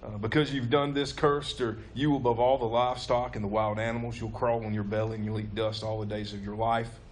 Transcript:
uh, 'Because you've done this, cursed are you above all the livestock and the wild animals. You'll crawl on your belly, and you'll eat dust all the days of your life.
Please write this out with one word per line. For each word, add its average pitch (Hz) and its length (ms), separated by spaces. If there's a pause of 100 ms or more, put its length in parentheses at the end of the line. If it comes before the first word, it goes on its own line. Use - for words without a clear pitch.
uh, 107 140
'Because 131 340
you've 120 200
done 143 240
this, 139 180
cursed 143 480
are 113 160 (160)
you 143 220
above 120 240
all 127 180
the 120 80
livestock 123 720
and 107 80
the 101 60
wild 107 280
animals. 117 420
You'll 110 120
crawl 117 340
on 107 80
your 107 100
belly, 110 340
and 107 80
you'll 107 140
eat 107 140
dust 110 300
all 110 160
the 104 80
days 104 260
of 101 100
your 101 120
life. 113 440 (120)